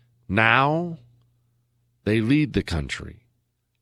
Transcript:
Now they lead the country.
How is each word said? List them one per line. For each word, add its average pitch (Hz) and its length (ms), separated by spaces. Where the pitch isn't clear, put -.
Now 139 720
they 110 160
lead 143 320
the 95 100
country. - 600